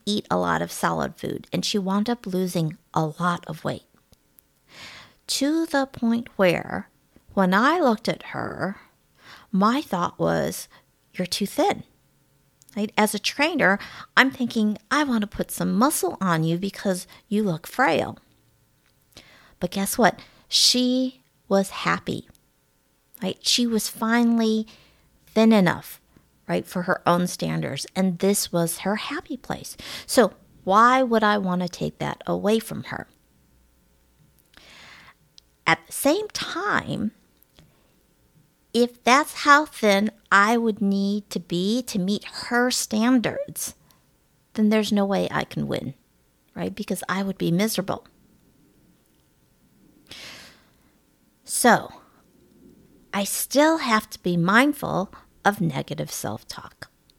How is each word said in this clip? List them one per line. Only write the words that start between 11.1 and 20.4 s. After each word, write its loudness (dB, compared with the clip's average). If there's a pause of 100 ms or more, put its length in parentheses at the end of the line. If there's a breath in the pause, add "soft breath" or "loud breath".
"You're -4
too -4
thin." -2 (920)
Right? -4
As 2
a -6
trainer, 0 (380 loud breath)
I'm 6
thinking, -2 (120)
"I 2
want 0
to -2
put -6
some -2
muscle 0
on 2
you 0
because -4 (220 loud breath)
you 0
look -4
frail." 0 (1400 loud breath)
But -4
guess -4
what? 4 (300 loud breath)